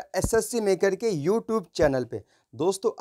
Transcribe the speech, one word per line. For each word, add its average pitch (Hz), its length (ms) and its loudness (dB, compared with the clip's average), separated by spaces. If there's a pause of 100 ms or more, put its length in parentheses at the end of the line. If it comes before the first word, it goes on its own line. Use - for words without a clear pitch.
(160)
एसएससी 220 440 0
मेकर 196 340 2
के 226 240 -2
YouTube 214 460 0 (100)
चैनल 135 300 2
पे। 113 180 -10 (320)
दोस्तों, 185 360 -2 (100)